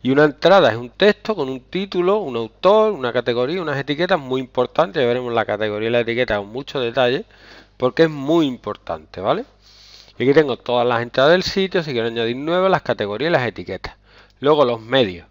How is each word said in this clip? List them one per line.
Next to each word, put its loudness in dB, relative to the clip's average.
Y 0
una 6
entrada 4
es -4
un -10
texto 0
con -4
un -8
título, -2
un -6
autor, 2
una -4
categoría, -2
unas -4
etiquetas -2
muy -4
importantes. -2
Ya 2
veremos -2
la 0
categoría -2
y -2
la 2
etiqueta -2
con -6
mucho -10
detalle, 0
porque 2
es 4
muy 0
importante, -8
¿vale? -2
Y -4
aquí 4
tengo 4
todas -2
las 0
entradas 2
del 2
sitio, -2
si -8
quiero -2
añadir -4
nuevas, 0
las 0
categorías -2
y 0
las 0
etiquetas. -10
Luego 4
los 0
medios. -2